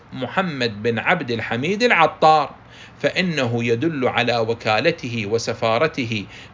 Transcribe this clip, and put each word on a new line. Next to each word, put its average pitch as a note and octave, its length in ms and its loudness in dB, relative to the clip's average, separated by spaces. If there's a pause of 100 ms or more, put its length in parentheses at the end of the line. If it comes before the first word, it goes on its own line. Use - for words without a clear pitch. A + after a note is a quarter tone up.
(140)
محمد B2+ 720 -4
بن A2+ 160 0
عبد D3 320 0
الحميد C3 520 -2
العطار، D#3+ 720 4 (460)
فإنه C#3 600 0
يدل B2 440 0
على A#2 300 2
وكالته A#2 880 0
وسفارته، A2+ 1000 -2 (280)